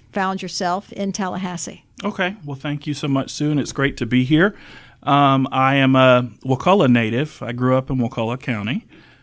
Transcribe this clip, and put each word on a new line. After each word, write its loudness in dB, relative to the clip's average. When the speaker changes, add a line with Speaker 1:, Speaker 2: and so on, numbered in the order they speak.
Speaker 1:
found -4
yourself -6
in -6
Tallahassee. -8
Speaker 2:
Okay. -4
Well, -8
thank -6
you -4
so -6
much, 0
Sue, -2
and 0
it's -4
great -2
to -4
be 2
here. 2
Um, 2
I 0
am 4
a 6
Wakulla 2
native. 0
I -8
grew 0
up -2
in -2
Wakulla -4
County, -6